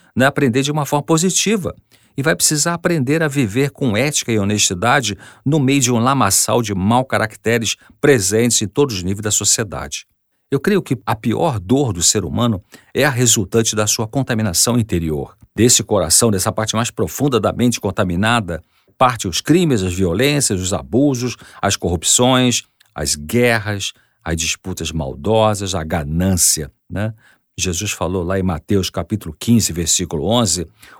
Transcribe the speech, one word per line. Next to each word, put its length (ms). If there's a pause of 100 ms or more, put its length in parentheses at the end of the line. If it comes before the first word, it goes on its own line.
(160)
né? 80
Aprender 380
de 100
uma 140
forma 180
positiva. 720 (400)
E 60
vai 120
precisar 400
aprender 480
a 60
viver 420
com 260
ética 360
e 80
honestidade 760 (280)
no 160
meio 200
de 120
um 80
lamaçal 600
de 140
mau 300
caracteres 720 (240)
presentes 600
em 60
todos 300
os 80
níveis 180
da 80
sociedade. 720 (460)
Eu 80
creio 240
que 240
a 80
pior 460
dor 320
do 100
ser 220
humano 360 (320)
é 120
a 40
resultante 680
da 100
sua 220
contaminação 680
interior. 600 (180)
Desse 300
coração, 440
dessa 220
parte 240
mais 160
profunda 480
da 140
mente 280
contaminada, 840 (340)
parte 300
os 120
crimes, 440
as 100
violências, 680
os 140
abusos, 640 (260)
as 140
corrupções, 880 (280)
as 220
guerras, 760 (320)
as 100
disputas 560
maldosas, 840
a 120
ganância, 840 (220)
né? 240 (460)
Jesus 300
falou 320
lá 160
em 60
Mateus 440
capítulo 480
quinze, 360
versículo 520
onze, 400 (360)